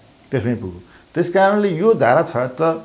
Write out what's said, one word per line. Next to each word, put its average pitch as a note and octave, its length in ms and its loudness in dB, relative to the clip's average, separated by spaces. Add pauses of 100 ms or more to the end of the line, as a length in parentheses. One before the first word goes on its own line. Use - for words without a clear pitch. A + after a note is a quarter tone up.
(300)
त्यसमै A#2+ 240 -2
पुग्यो। F#2 280 -10 (320)
त्यस E3+ 140 -2
कारणले G3 400 2
यो F#3+ 260 2
धारा C3 280 4
छयहत्तर C3 500 -2 (120)